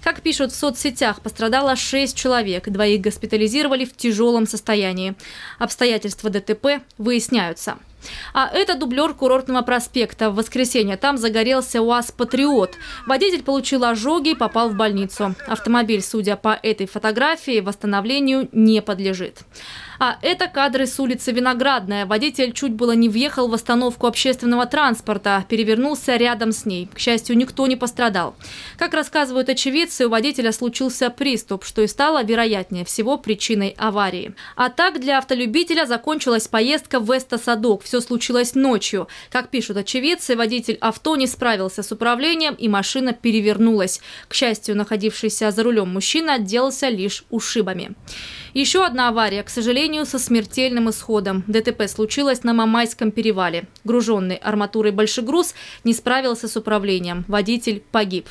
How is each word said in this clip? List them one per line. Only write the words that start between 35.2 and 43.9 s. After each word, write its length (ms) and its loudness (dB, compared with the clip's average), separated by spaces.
закончилась 600 0
поездка 520 0
в 160 2
Эстосадок. 680 0
Все 180 -2
случилось 540 0
ночью. 520 2
Как 200 -2
пишут 280 -4
очевидцы, 580 0
водитель 460 -2
авто 340 0
не 120 2
справился 560 -2
с 80 -8
управлением, 640 0
и 140 -2
машина 440 0
перевернулась. 840 2